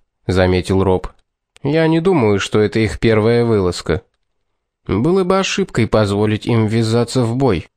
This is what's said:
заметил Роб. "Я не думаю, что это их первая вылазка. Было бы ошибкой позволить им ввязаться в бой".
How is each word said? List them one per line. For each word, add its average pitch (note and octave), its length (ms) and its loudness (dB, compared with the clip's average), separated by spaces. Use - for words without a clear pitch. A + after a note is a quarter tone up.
заметил F#2 560 2
Роб. F#2 260 0
"Я D#3+ 240 0
не D#3+ 140 2
думаю, C3 380 2
что G#2+ 220 -2
это G#2+ 200 0
их G#2 180 -2
первая A2+ 460 2
вылазка. F#2 580 -2
Было E3+ 380 0
бы F#3+ 140 0
ошибкой F#3 480 -2
позволить G#2+ 600 0
им A2+ 200 0
ввязаться A#2 560 0
в A#2 140 -2
бой". A#2+ 400 -2